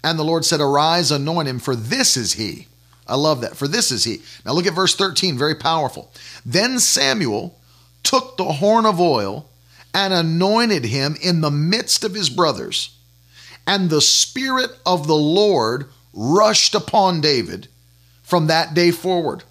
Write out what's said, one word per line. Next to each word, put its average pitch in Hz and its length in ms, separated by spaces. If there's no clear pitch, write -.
And 165 160
the 156 60
Lord 160 200
said, 151 160
'Arise, 147 520
anoint 147 360
him, 127 120
for 131 160
this 147 400
is 113 160
he.'" 107 340
I - 80
love 147 280
that. - 140
"For 139 120
this 202 240
is 110 100
he." 113 200
Now 110 80
look 175 140
at 175 80
verse 180 220
thirteen, 175 420
very 147 160
powerful. - 560
"Then 220 360
Samuel 131 760
took - 340
the 180 180
horn 214 300
of 190 160
oil 123 480
and 190 180
anointed 180 760
him 139 340
in 175 200
the 151 120
midst 165 500
of 202 120
his 208 140
brothers. 131 640
And 190 240
the 156 100
Spirit 254 680
of 170 200
the 156 80
Lord 151 760
rushed 202 600
upon 190 460
David 110 480
from 165 240
that 160 260
day 175 180
forward. 175 600